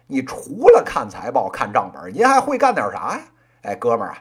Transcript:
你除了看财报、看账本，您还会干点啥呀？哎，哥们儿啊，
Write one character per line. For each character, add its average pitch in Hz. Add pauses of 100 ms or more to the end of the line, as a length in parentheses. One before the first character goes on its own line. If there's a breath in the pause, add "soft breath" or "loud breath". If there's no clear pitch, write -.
你 135
除 240
了 466
看 117
财 110
报、 107
看 104
账 117
本， 78
您 214
还 269
会 262
干 262
点 110
啥 123
呀？ 277 (420)
哎， 101
哥 120
们 113
儿 90
啊， -